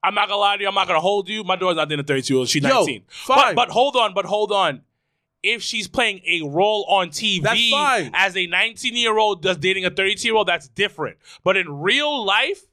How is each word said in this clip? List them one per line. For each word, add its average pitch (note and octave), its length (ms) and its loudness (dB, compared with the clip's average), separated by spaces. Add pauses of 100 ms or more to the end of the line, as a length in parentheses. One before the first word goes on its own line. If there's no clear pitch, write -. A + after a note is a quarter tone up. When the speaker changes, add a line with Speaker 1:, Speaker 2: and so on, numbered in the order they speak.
Speaker 1:
I'm F#3+ 100 2
not G#3 140 0
gonna G3+ 120 -2
lie G3+ 160 2
to G3 80 -4
you. G3 40 0
I'm G3 60 -4
not G3 140 0
gonna E3+ 120 2
hold G3 300 0
you. G#3+ 140 -6
My F#3 120 0
daughter's F3+ 200 0
not D#3 120 0
dating D3 160 -4
a - 20 -16
thirty-two-year-old. C3 420 0
She's D3 140 0
Speaker 2:
Yo, C#4 60 0
Speaker 1:
nineteen. F3 400 2
Speaker 2:
fine. C4 460 2
Speaker 1:
But, A#3+ 140 2
but - 20 -10
hold B3+ 260 2
on, A3 160 2
but F#3+ 140 -2
hold G#3 260 0
on. F3 300 0 (640)
If A3 180 -2
she's G#3+ 260 -8
playing G#3+ 380 0
a E3+ 160 -2
role G3 480 0
on F#3+ 200 2
T G3+ 280 -2
V D#3 60 -4
Speaker 2:
That's A3 260 2
fine. B3 420 0
Speaker 1:
as F#3 240 0
a F#3 120 -2
nineteen-year-old G#3+ 960 0
that's F#3 140 0
dating F#3 280 0
a F3+ 40 0
thirty-two-year-old, G3+ 580 0
that's E3+ 200 -2
different. D#3 480 -4 (260)
But F#3+ 140 4
in D3+ 240 -4
real C4 440 0
life B3 380 0 (100)